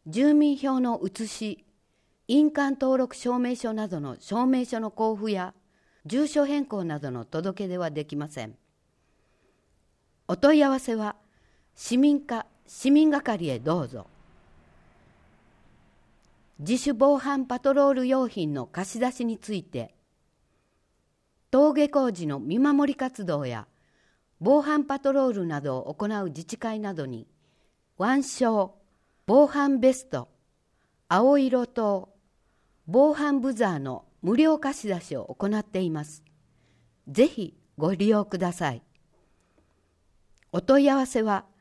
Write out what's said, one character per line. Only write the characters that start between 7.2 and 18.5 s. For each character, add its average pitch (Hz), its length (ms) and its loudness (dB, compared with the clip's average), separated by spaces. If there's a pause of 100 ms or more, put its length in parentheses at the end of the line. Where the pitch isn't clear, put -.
届 185 380 -6
け 190 40 -6
出 180 120 -6
は 170 100 -4
で 151 160 -8
き 147 100 -12
ま 147 120 -8
せ 131 180 -12
ん。 110 100 -16 (1700)
お 180 100 -2
問 302 220 4
い 294 40 6
合 277 60 2
わ 269 80 0
せ 254 160 -6
は、 214 220 -6 (580)
市 - 240 -4
民 285 240 4
課、 233 240 -8 (220)
市 - 240 -2
民 302 180 6
係 214 400 -2
へ 127 80 -4
ど 151 240 -2
う 127 60 -6
ぞ。 117 180 -16 (2500)
自 180 180 0
主 277 160 -2
防 269 240 4
犯 262 300 -4
パ 247 120 -6
ト 277 140 2
ロ 277 160 4
ー 277 40 4
ル 254 120 -2
用 262 220 0
品 160 260 -4